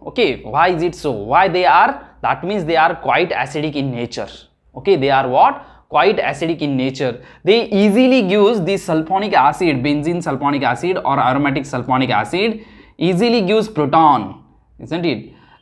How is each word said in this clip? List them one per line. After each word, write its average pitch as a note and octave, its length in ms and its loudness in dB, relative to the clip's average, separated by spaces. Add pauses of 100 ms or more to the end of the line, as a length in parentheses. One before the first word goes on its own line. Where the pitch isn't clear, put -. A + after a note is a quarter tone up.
Okay, D#3 340 -2
why D3 280 2
is E3 120 -2
it E3+ 120 -2
so? D3 180 -4
Why A#2+ 360 0
they F3+ 160 0
are? F#3 460 2 (100)
That C3+ 240 -2
means F#3 220 -4
they D#3+ 100 0
are D#3+ 200 2
quite C#3+ 340 0
acidic D3 460 -6
in C3+ 160 -4
nature. A#2+ 360 -8 (460)
Okay, F#3 220 2
they C3+ 120 0
are C3+ 180 2
what? E3+ 420 2 (200)
Quite E3+ 280 2
acidic D3+ 460 -4
in D3 120 -2
nature. C3 480 -4 (220)
They A3 240 2
easily G#3+ 580 4
gives G#3 340 2
the F#3 160 -2
sulfonic F#3 580 -2
acid, D3 480 2
benzene D3 420 -2
sulfonic C#3+ 380 -2
acid C3+ 340 -2
or C#3 240 0
aromatic C3+ 440 0
sulfonic B2+ 440 -2
acid, F3+ 560 -2 (320)
easily G3 460 2
gives G#3+ 260 0
proton, C#3+ 760 0 (360)
isn't D#3 260 -8
it? B2 300 -4 (280)